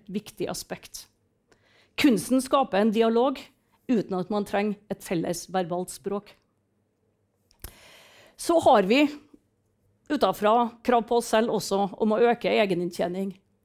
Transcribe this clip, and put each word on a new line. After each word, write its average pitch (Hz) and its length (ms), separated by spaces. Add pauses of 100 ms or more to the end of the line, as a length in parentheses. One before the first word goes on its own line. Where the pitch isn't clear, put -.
viktig - 400
aspekt. - 640 (920)
Kunsten 247 400
skaper 262 400
en 214 160
dialog 233 460 (500)
uten 202 240
at 180 160
man 208 160
trenger 208 400
et - 160
felles 175 480
verbalt 180 400
språk. 202 400 (2000)
Så - 240
har 220 240
vi 254 140 (1080)
utenfra 208 460 (340)
krav 240 220
på 233 100
oss 233 160
selv 226 160
også 196 300 (180)
om 214 160
å - 60 (100)
øke 226 160 (160)
egeninntjening. 180 720 (300)